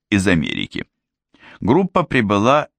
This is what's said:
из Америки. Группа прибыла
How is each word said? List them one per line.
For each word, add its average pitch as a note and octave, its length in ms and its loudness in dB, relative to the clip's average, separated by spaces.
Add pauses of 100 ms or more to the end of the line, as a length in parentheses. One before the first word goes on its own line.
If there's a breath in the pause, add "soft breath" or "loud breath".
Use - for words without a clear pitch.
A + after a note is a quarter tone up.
из G2 180 0
Америки. A#1 580 -4 (760 loud breath)
Группа F3 420 0
прибыла A#2 640 0 (120)